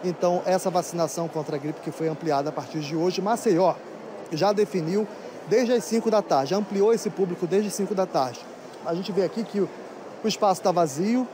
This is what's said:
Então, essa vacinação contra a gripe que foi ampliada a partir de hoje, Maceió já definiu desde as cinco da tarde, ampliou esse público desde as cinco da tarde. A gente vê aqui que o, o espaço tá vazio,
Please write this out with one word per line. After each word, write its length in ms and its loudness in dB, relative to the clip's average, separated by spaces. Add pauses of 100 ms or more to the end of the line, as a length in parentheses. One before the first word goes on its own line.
Então, 400 0
essa 280 0
vacinação 560 -2
contra 280 -4
a 40 -2
gripe 220 -6
que 100 -6
foi 160 -4
ampliada 420 0
a 20 -6
partir 280 -6
de 160 -6
hoje, 260 2
Maceió 540 4 (560)
já 200 2
definiu 560 0 (400)
desde 240 4
as 120 2
cinco 260 0
da 140 4
tarde, 320 2
ampliou 360 4
esse 200 2
público 340 0
desde 220 2
as 80 -4
cinco 180 -2
da 140 2
tarde. 320 0 (440)
A 120 0
gente 160 -4
vê 120 2
aqui 200 -2
que 160 -2
o, 100 2 (540)
o 40 2
espaço 360 2
tá 80 4
vazio, 640 2